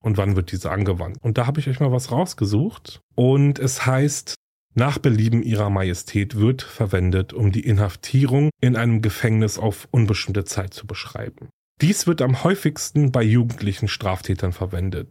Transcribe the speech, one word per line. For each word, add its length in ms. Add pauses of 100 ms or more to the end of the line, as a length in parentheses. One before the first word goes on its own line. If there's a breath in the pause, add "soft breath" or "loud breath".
und 160
wann 180
wird 160
dieser 200
angewandt? 500
Und 160
da 100
habe 120
ich 80
euch 120
mal 120
was 200
rausgesucht 920 (140)
und 440
es 260
heißt, 500 (400)
"Nach 220
Belieben 440
ihrer 280
Majestät 640
wird 280
verwendet, 720
um 180
die 140
Inhaftierung 840 (120)
in 140
einem 260
Gefängnis 560
auf 340
unbestimmte 520
Zeit 300
zu 120
beschreiben." 640 (320)
Dies 260
wird 140
am 220
häufigsten 720
bei 100
jugendlichen 640
Straftätern 640
verwendet, 580